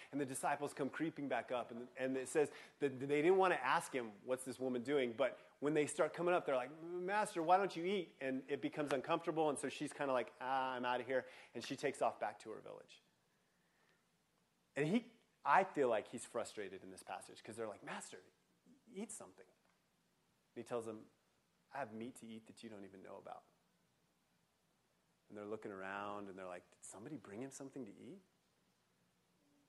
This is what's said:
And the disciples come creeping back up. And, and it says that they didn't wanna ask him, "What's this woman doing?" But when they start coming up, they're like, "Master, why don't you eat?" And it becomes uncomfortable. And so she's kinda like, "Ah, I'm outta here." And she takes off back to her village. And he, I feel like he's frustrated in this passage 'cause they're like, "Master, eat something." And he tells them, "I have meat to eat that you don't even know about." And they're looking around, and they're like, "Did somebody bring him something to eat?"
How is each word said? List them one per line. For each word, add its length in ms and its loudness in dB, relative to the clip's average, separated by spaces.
And 100 0
the 40 2
disciples 480 0
come 160 0
creeping 400 -2
back 240 0
up. 180 -2
And, 160 -8
and 180 2
it 100 -2
says 240 4
that 180 2
they 240 4
didn't 140 10
wanna 260 8
ask 300 2
him, 180 0
"What's 200 0
this 140 -6
woman 240 0
doing?" 300 4
But 260 2
when 140 2
they 120 6
start 280 2
coming 200 4
up, 120 4
they're 100 4
like, 140 0
"Master, 640 0
why 140 10
don't 180 2
you 80 -2
eat?" 360 0
And 280 0
it 120 0
becomes 320 0
uncomfortable. 580 2
And 80 0
so 100 -2
she's 240 -6
kinda 200 0
like, 280 2
"Ah, 320 0
I'm 120 -2
outta 200 2
here." 220 2
And 100 -6
she 120 -4
takes 260 0
off 160 2
back 220 -4
to 100 -12
her 100 -10
village. 420 -16
And 140 2
he, 240 0
I 180 8
feel 260 2
like 200 2
he's 160 -8
frustrated 580 -6
in 80 -14
this 140 -16
passage 400 -12
'cause 120 -12
they're 120 -6
like, 160 -12
"Master, 340 -10
eat 200 -8
something." 340 -14
And 100 -8
he 40 -20
tells 180 -2
them, 140 -8
"I 40 -6
have 140 -6
meat 280 -8
to 60 -14
eat 200 -14
that 160 -20
you 60 -10
don't 160 -12
even 180 -16
know 180 -12
about." 220 -14
And 100 -12
they're 80 -6
looking 260 -6
around, 560 -6
and 100 -12
they're 80 -8
like, 240 -10
"Did 140 -20
somebody 320 -12
bring 240 -10
him 100 -8
something 360 -10
to 40 -12
eat?" 300 -14